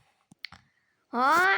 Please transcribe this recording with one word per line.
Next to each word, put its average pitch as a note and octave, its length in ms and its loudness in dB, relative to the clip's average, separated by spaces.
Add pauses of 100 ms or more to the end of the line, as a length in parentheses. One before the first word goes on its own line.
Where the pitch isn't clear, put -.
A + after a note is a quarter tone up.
(1120)
А? D4 340 0 (120)